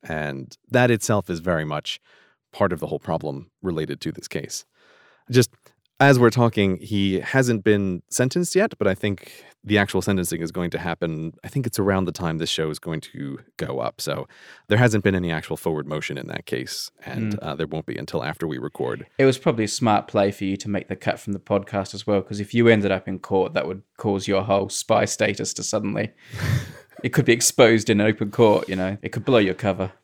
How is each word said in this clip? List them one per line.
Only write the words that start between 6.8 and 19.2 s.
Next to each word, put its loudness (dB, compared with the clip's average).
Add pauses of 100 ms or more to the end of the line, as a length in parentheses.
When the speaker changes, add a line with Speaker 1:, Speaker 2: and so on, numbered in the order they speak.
Speaker 1:
hasn't 0
been 2
sentenced -2
yet, 0
but 0
I 2
think -6 (180)
the 2
actual 2
sentencing -2
is -4
going -4
to -6
happen. -6 (100)
I -12
think -4
it's -6
around 2
the -2
time -4
this -4
show -2
is -8
going -6
to -12 (200)
go -6
up. -6
So -6 (400)
there 4
hasn't 4
been 4
any 0
actual -6
forward -4
motion -6
in -10
that -10
case, -8 (160)
and, -6
Speaker 2:
Mm. -8
Speaker 1:
uh, -8
there -6
won't -8
be -8
until -6
after -6
we -6
record. -8 (140)
Speaker 2:
It 6